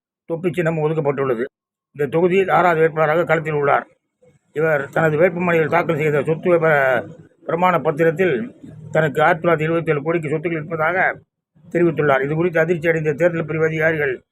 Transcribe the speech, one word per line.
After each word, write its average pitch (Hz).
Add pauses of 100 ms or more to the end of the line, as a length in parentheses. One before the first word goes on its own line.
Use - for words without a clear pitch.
(300)
தொப்பி 165
சின்னம் 165
ஒதுக்கப்பட்டுள்ளது. 139 (520)
இந்த 143
தொகுதியில் 180
ஆறாவது 165
வேட்பாளராக 156
களத்தில் 156
உள்ளார். 139 (680)
இவர் 151
தனது 160
வேட்புமனுவில் 170
தாக்கல் 165
செய்த 147
சொத்து 160
விபர-, 143 (420)
பிரமாண 175
பத்திரத்தில் 160 (540)
தனக்கு 156
ஆயிரத்தி 165
தொள்ளாயிரத்தி 160
எழுபத்தேழு 160
கோடிக்கு 160
சொத்துக்கள் 160
இருப்பதாக 160 (560)
தெரிவித்துள்ளார். 147
இது 143
குறித்து 165
அதிர்ச்சி 165
அடைந்த 160
தேர்தல் 165
பிரிவு 156
அதிகாரிகள் 156 (180)